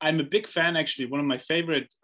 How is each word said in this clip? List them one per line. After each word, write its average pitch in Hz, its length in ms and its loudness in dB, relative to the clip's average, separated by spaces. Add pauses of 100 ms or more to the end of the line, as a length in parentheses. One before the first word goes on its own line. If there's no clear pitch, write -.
I'm 160 200 2
a 143 40 0
big 208 240 0
fan, 170 280 2
actually, 143 300 -2
one 139 140 -2
of 143 60 0
my 131 120 0
favorite, 160 540 -2 (120)